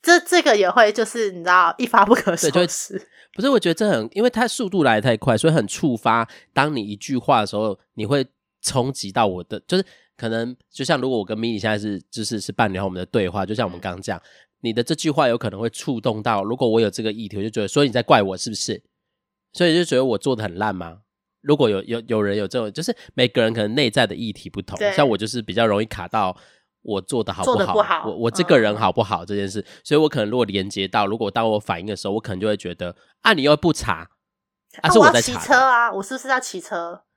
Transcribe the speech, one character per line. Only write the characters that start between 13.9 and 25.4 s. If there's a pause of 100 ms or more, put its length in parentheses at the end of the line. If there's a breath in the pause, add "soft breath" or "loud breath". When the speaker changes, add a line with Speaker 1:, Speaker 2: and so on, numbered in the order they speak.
Speaker 2:
刚
这
样，
Speaker 1:
嗯。 (300 soft breath)
Speaker 2:
你
的
这
句
话
有
可
能
会
触
动
到，
如
果
我
有
这
个
议
题，
我
就
觉
得
：“所
以
你
在
怪
我
是
不
是？ (680)
所
以
就
觉
得
我
做
得
很
烂
吗？” (440)
如
果
有，
有，
有
人
有
这
种，
就
是 (180 loud breath)
每
个
人
可
能
内
在
的
议
题
不
同，
Speaker 1:
对。
Speaker 2:
像
我
就
是